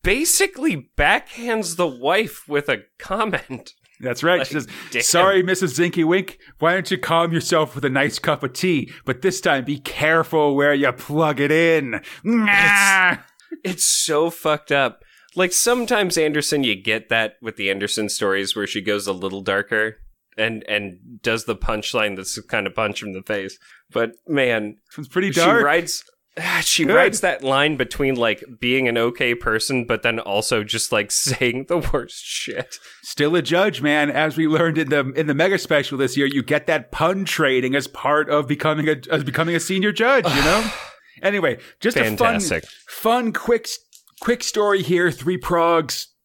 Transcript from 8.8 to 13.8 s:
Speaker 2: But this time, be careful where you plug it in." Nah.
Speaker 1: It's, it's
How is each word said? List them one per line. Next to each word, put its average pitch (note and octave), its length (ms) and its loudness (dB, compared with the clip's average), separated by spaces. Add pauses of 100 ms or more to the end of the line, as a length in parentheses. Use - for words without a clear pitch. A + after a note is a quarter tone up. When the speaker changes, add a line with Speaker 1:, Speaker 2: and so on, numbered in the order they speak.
Speaker 2:
But C3 180 -4
this F#3 180 0
time, C#3 240 0
be C#3 160 -6
careful D#3 760 2
where C#3+ 180 4
you C#3 200 2
plug D3 480 -2
it C#3+ 100 2
in." D#3 500 2 (220)
Nah. G3+ 880 4
Speaker 1:
It's, - 140 -4 (400)
it's F3+ 200 -4